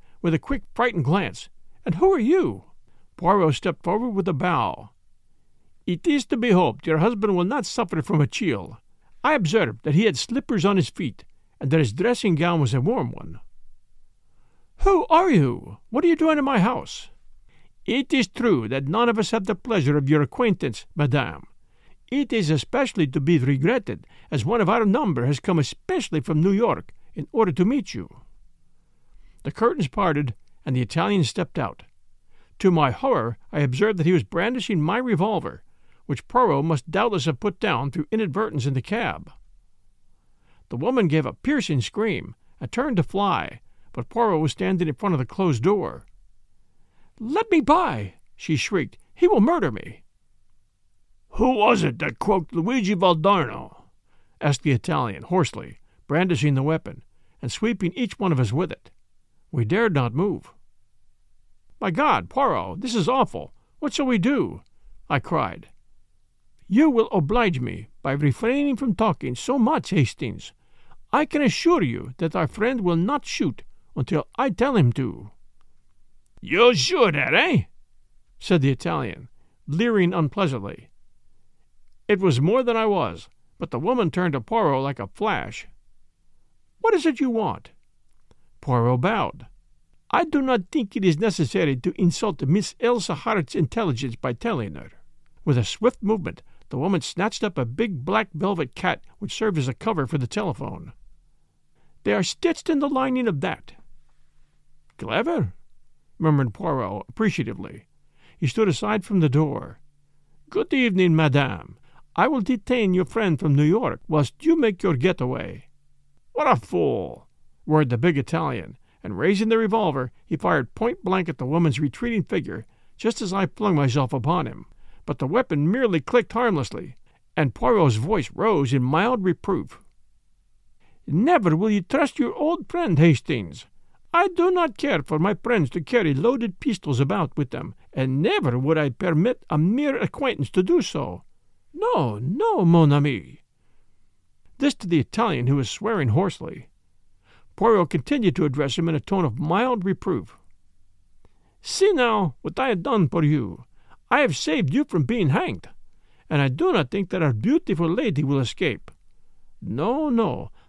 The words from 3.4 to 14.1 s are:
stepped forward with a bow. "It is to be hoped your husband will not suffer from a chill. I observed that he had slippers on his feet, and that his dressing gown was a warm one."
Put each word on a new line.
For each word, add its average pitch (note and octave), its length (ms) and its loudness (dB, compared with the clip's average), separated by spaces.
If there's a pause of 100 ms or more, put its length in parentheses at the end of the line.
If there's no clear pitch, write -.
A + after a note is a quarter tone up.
stepped - 280 -4
forward A3 320 -2
with F#3+ 120 -2
a F#3+ 60 0
bow. B2+ 600 -2 (920)
"It - 200 -4
is D4 200 2
to C#4 120 -2
be A#3 140 2
hoped E3+ 340 2
your D#3+ 120 2
husband G#3 380 2
will F3 80 0
not A#3 220 -2
suffer F3 340 -4
from D3 220 0
a C#3 40 4
chill. A2 520 -6 (440)
I D4+ 120 2
observed F3 480 0
that D3+ 120 0
he G#3 120 4
had E3+ 100 2
slippers A3+ 480 -4
on G3 120 2
his E3 120 0
feet, - 380 -10 (340)
and C#3 100 -4
that D#3 100 4
his A#2+ 120 0
dressing F#3 440 0
gown E3+ 220 0
was C3 140 0
a C3 80 0
warm D#3+ 320 -2
one." - 280 -14 (1400)